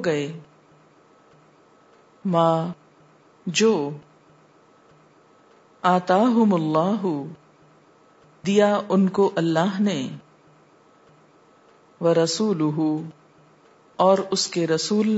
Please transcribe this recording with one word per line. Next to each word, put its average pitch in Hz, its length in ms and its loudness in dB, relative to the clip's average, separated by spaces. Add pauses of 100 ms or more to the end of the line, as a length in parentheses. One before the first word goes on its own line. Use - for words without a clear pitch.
گئے، 147 220 -2 (2000)
ما، 165 260 2 (960)
جو، 208 260 2 (2000)
آتاہم 196 720 2
اللہ، 165 500 0 (1400)
دیا 202 260 4 (180)
ان 190 200 2
کو 196 280 0
اللہ 170 440 0
نے، 196 200 -2 (2000)
ورسولہ، 165 760 0 (1200)
اور 190 200 4 (120)
اس 190 160 -2
کے 170 200 -2
رسول 208 520 0